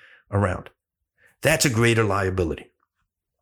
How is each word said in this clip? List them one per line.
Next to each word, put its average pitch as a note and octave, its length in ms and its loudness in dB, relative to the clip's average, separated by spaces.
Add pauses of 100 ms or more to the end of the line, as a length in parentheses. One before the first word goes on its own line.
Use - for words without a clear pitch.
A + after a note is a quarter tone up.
(300)
around. G2+ 400 -2 (720)
That's D3+ 220 2
a D#3 60 2
greater A2+ 340 2
liability. F#2+ 640 -2 (760)